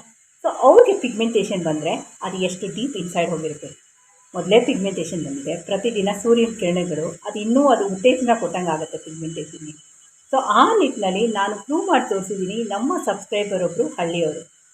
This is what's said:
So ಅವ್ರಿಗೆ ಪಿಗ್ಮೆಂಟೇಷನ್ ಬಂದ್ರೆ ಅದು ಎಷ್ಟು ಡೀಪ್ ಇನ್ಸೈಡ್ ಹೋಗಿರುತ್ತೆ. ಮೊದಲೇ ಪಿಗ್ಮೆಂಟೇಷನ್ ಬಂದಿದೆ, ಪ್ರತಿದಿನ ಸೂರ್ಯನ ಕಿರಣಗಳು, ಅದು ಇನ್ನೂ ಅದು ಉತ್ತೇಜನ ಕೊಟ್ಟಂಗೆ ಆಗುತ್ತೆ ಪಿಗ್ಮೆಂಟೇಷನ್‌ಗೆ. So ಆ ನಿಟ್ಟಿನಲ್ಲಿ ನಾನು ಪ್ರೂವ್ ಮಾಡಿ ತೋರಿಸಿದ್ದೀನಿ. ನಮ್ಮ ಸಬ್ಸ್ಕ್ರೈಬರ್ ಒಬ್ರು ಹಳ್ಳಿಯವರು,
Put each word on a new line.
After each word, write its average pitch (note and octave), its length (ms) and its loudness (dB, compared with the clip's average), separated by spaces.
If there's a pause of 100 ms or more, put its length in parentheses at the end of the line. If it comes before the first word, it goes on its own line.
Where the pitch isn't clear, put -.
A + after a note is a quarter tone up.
(440)
So E4 60 0
ಅವ್ರಿಗೆ F4 500 8
ಪಿಗ್ಮೆಂಟೇಷನ್ G#3+ 640 -2
ಬಂದ್ರೆ D#3 300 -2 (280)
ಅದು F#3+ 160 -8
ಎಷ್ಟು F#3 300 -4
ಡೀಪ್ G3+ 300 -6
ಇನ್ಸೈಡ್ F3 320 -2
ಹೋಗಿರುತ್ತೆ. D3+ 400 -6 (640)
ಮೊದಲೇ F#3 260 4
ಪಿಗ್ಮೆಂಟೇಷನ್ F#3 680 -2
ಬಂದಿದೆ, C#3 360 -6
ಪ್ರತಿದಿನ G3+ 480 -2 (140)
ಸೂರ್ಯನ A#3 360 4
ಕಿರಣಗಳು, F3 680 -2
ಅದು G#3 140 -6
ಇನ್ನೂ B3 280 4
ಅದು G3+ 200 4
ಉತ್ತೇಜನ A#3 420 2 (100)
ಕೊಟ್ಟಂಗೆ F3+ 300 -4
ಆಗುತ್ತೆ D#3 280 -4
ಪಿಗ್ಮೆಂಟೇಷನ್‌ಗೆ. D#3+ 760 -10 (600)
So C4 120 4
ಆ G#3+ 180 4 (140)
ನಿಟ್ಟಿನಲ್ಲಿ G#3+ 500 0
ನಾನು G#3 280 -2
ಪ್ರೂವ್ D#4+ 320 -4
ಮಾಡಿ B3+ 220 2
ತೋರಿಸಿದ್ದೀನಿ. G3 600 -4
ನಮ್ಮ A#3+ 360 -2
ಸಬ್ಸ್ಕ್ರೈಬರ್ G3+ 580 -4
ಒಬ್ರು G#3+ 240 -2
ಹಳ್ಳಿಯವರು, E3+ 540 -4 (320)